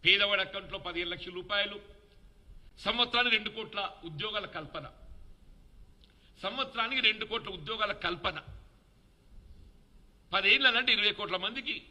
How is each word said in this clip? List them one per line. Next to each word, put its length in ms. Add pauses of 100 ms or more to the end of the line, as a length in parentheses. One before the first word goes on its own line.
పేదవాడి 420
అకౌంట్లో 340 (100)
పదిహేను 240
లక్షల 260
రూపాయలు, 380 (1080)
సంవత్సరానికి 520
రెండు 200
కోట్ల 240 (280)
ఉద్యోగాల 380 (100)
కల్పన, 280 (1600)
సంవత్సరానికి 640
రెండు 220
కోట్ల 280
ఉద్యోగాల 360 (100)
కల్పన, 340 (1900)
పదేళ్ళు 360 (100)
అంటే 180
ఇరవై 220
కోట్ల 260
మందికి 300 (180)